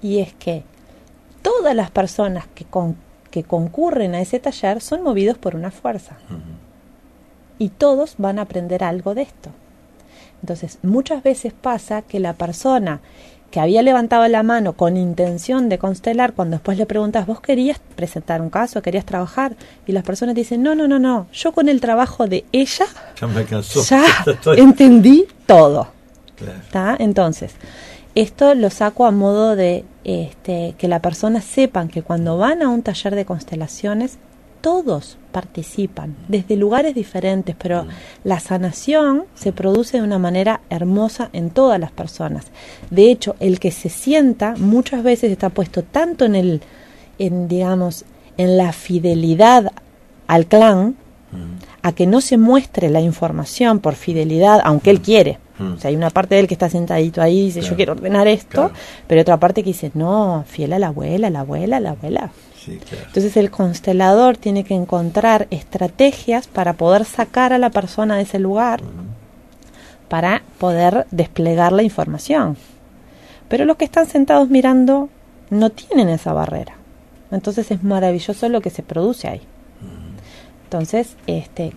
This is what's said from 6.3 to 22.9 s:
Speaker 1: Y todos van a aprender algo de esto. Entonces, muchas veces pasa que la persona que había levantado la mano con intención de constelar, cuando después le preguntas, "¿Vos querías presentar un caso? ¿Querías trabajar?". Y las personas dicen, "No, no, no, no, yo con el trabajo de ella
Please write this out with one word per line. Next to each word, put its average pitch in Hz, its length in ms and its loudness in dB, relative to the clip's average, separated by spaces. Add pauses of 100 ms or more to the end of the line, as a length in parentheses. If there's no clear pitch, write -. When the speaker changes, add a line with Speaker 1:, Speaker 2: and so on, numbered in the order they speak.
Speaker 1:
Y 208 100 -4
todos 285 480 0
van 196 220 -4
a 208 40 -6
aprender 180 400 -6
algo 180 320 -6
de 269 80 -4
esto. - 260 -18 (920)
Entonces, 170 420 -12
muchas 262 400 -2
veces 262 300 -2
pasa 220 500 -6
que 202 160 -8
la 175 140 -4
persona 170 680 -2 (500)
que 165 120 -4
había 190 200 2
levantado 240 460 4
la 220 160 2
mano 220 300 0
con 180 240 0
intención 180 720 -2
de 185 100 -2
constelar, 233 540 -2
cuando 165 240 -4
después 190 200 -4
le 214 80 -2
preguntas, 214 400 -4
"¿Vos 220 140 -6
querías 269 400 -2 (160)
presentar 170 460 -6
un 165 80 -6
caso? 220 320 -4
¿Querías 180 240 -6
trabajar?". 208 500 -6 (320)
Y 190 60 -4
las 185 100 -2
personas 233 320 -4
dicen, 240 260 -4
"No, 302 140 0
no, 311 120 0
no, 277 120 2
no, 254 320 -2
yo 330 220 -4
con 294 160 2
el 269 100 2
trabajo 233 480 0
de 185 240 -4
ella 269 340 0 (340)